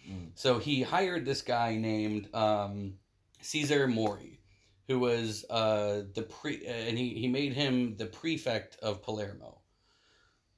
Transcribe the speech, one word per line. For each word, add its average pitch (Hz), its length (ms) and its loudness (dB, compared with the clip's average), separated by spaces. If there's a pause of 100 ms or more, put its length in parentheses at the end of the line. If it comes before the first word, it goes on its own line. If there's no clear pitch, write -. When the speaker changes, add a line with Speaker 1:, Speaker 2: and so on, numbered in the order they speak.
(100)
Speaker 1:
Mm. 90 240 -10
Speaker 2:
So 127 240 2
he 131 240 0
hired 175 420 0
this 135 180 -2
guy 117 340 2
named, 107 580 0
um, 101 600 0 (460)
Caesar 147 480 2
Mori, 110 520 0 (480)
who 131 100 2
was, 117 500 0
uh, 104 540 2 (120)
the 110 80 -4
pre-, - 440 -6
and 117 320 -2
he, 123 160 0
he 117 140 -2
made 135 260 0
him 127 420 2
the 104 100 -4
prefect 127 760 -4
of 104 220 -4
Palermo. 104 540 -8 (1000)